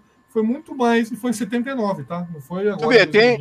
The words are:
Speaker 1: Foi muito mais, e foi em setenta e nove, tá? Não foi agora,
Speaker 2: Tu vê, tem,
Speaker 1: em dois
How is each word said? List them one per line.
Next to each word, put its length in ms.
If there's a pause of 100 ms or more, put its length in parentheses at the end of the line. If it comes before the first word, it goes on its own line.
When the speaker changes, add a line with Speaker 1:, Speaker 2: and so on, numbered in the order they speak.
(300)
Speaker 1:
Foi 120
muito 320
mais, 380
e 40
foi 140
em 40
setenta 360
e 40
nove, 300
tá? 280
Não 80
foi 280
agora, 100
Speaker 2:
Tu 100
vê, 180
tem, 280
Speaker 1:
em 20
dois 40